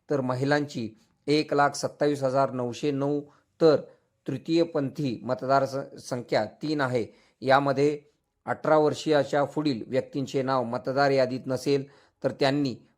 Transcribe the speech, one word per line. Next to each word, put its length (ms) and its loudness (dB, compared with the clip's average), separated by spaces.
तर 100 0
महिलांची 680 -2
एक 280 2
लाख 160 4
सत्तावीस 520 -2
हजार 280 2
नऊशे 400 -4
नऊ, 300 -2
तर 160 8
तृतीयपंथी 960 -2
मतदार 420 0
स-, 120 -4
संख्या 460 -2
तीन 360 -4
आहे. 260 0
यामध्ये 580 4
अठरा 320 2
वर्षीयाच्या 680 2
पुढील 420 -4
व्यक्तींचे 560 -4
नाव 220 0
मतदार 460 0
यादीत 360 0
नसेल, 380 0
तर 60 0
त्यांनी 440 0